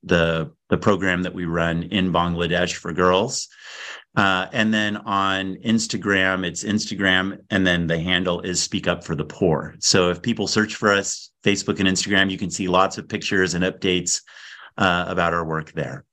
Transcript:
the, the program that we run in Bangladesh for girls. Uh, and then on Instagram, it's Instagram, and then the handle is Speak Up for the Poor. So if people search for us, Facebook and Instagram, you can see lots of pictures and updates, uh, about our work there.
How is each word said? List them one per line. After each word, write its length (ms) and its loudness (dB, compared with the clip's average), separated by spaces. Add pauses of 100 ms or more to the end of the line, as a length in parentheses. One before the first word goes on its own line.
the, 480 2 (160)
the 100 0
program 460 2
that 100 -6
we 120 -6
run 380 0
in 280 0
Bangladesh 640 0
for 160 -8
girls. 560 2 (680)
Uh, 340 2
and 220 2
then 240 0
on 680 -2
Instagram, 840 0
it's 200 -6
Instagram, 720 0 (120)
and 160 2
then 220 2
the 100 0
handle 440 0
is 200 -4
Speak 280 -4
Up 160 -2
for 100 -4
the 80 -4
Poor. 560 -2
So 300 4
if 120 -2
people 260 -2
search 280 0
for 160 2
us, 400 -2 (140)
Facebook 340 0
and 80 4
Instagram, 420 2
you 80 -4
can 120 -6
see 180 -4
lots 300 2
of 100 -12
pictures 460 0
and 100 0
updates, 580 -2 (560)
uh, 300 2
about 260 0
our 120 0
work 260 -6
there. 420 -8